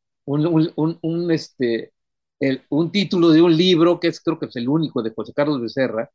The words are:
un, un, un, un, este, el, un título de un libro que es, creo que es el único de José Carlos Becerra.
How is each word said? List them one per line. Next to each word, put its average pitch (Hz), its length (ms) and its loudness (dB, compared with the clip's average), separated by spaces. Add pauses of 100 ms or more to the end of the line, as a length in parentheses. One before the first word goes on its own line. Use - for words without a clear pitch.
(260)
un, 147 220 -2
un, 160 280 2
un, 160 260 -4
un, 170 300 -4
este, 117 600 -4 (460)
el, 135 300 -2
un 160 220 -2
título 180 380 2
de 156 120 6
un 170 140 6
libro 170 440 4
que 170 100 -2
es, 165 120 -8
creo - 180 -4
que 120 80 -8
es - 80 -14
el 120 140 -6
único 151 340 -2
de 110 100 -4
José 107 200 -12
Carlos 143 280 -2
Becerra. 113 540 -4